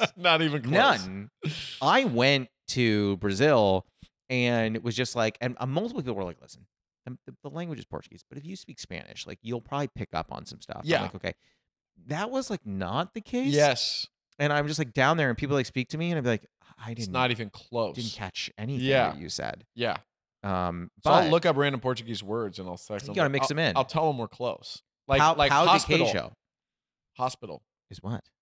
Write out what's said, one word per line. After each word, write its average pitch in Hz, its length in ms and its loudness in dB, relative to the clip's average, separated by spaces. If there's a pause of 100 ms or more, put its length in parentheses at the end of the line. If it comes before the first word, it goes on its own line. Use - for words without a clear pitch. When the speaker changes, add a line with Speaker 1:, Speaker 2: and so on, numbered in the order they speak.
(180)
Speaker 1:
not 170 240 4
even 151 220 0
close. 123 100 -4
Speaker 2:
None. 107 560 2 (520)
I 208 240 4
went 131 420 4 (220)
to 104 480 2
Brazil 101 680 4 (440)
and 120 460 0
it - 80 -6
was 113 120 -4
just 123 200 -2
like, 110 260 0
and, 123 180 -4
uh, 127 80 -4
multiple 208 340 -2
people 123 140 -4
were 98 80 -4
like, 87 180 -8
"Listen, 64 240 -20 (400)
the, 127 120 -12 (100)
the, 127 160 -18
the 143 60 -14
language 160 280 -8
is - 80 -14
Portuguese, - 420 -14
but 135 120 -18
if 143 60 -16
you 185 100 -14
speak - 240 -18
Spanish, - 480 -14
like, 90 160 -12
you'll 117 180 -6
probably 139 320 -6
pick - 200 -10
up 80 180 -6
on - 160 -12
some - 140 -18
stuff." - 220 -12
I'm 151 60 -4
Speaker 1:
Yeah. 147 140 2
Speaker 2:
like, 92 120 -8
"Okay." 92 180 -8 (760)
That 190 240 -4
was, 262 180 -4
like, 208 160 -6
not 101 480 -4
the 220 80 -10
case. 247 320 -2
Speaker 1:
Yes. 147 540 2 (320)
Speaker 2:
And 147 120 2
I'm 147 160 0
just, 151 120 -2
like, 127 140 -4
down 139 240 4
there 143 120 2
and 113 80 -2
people, 143 180 0
like, 131 120 2
speak - 220 -4
to 151 100 -8
me 170 100 -2
and 170 80 0
I'd 139 60 -2
be 120 80 2
like, 107 160 -2 (360)
"I 113 80 -12
Speaker 1:
It's 117 100 -10
Speaker 2:
didn't, 98 120 -6
Speaker 1:
not 127 160 2
even 110 220 -4
close. 113 460 -4
Speaker 2:
didn't 113 160 -6
catch - 440 -8
anything 127 300 -4
Speaker 1:
Yeah. 127 240 4
Speaker 2:
that 71 80 -10
you 82 100 -10
said." - 360 -8 (100)
Speaker 1:
Yeah. 117 220 -2 (460)
Speaker 2:
Um, 90 460 -4 (140)
Speaker 1:
So 151 80 4
I'll 170 120 8
Speaker 2:
but 156 80 0
Speaker 1:
look 165 140 4
up 160 100 4
random 139 260 0
Portuguese 117 420 -4
words 104 340 -6
and 92 100 -12
I'll 90 100 -8
say - 180 -10
Speaker 2:
You 101 60 -6
Speaker 1:
something. - 140 -10
Speaker 2:
gotta 156 140 2
mix 135 140 0
Speaker 1:
I'll, 131 60 2
Speaker 2:
them 143 100 -2
in. 147 180 0
Speaker 1:
I'll 135 80 2
tell 160 240 0
'em 139 80 -2
we're 113 100 -6
close. - 540 -8 (260)
Like, 139 140 4
Speaker 2:
How, 156 140 6
Speaker 1:
like 143 160 4
Speaker 2:
how 151 160 6
Speaker 1:
hospital. 165 400 4
Speaker 2:
de 101 60 0
queijo? 73 180 -4 (840)
Speaker 1:
Hospital. 117 440 -6 (300)
Speaker 2:
Is 95 100 -16
what? 107 220 -8 (180)